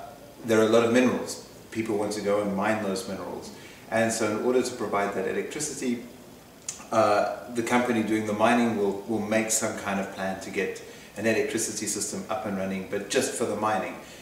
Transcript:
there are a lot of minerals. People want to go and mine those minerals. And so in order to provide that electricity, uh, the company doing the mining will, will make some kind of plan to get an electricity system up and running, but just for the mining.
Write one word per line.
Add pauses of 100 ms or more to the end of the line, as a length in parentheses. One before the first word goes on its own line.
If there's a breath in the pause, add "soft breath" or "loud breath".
(460)
there
are
a
lot
of
minerals. (240)
People
want
to
go
and
mine
those
minerals. (400 loud breath)
And
so
in
order
to
provide
that
electricity, (840)
uh, (180)
the
company
doing
the
mining
will,
will
make
some
kind
of
plan
to
get (360 loud breath)
an
electricity
system
up
and
running,
but
just
for
the
mining. (260 loud breath)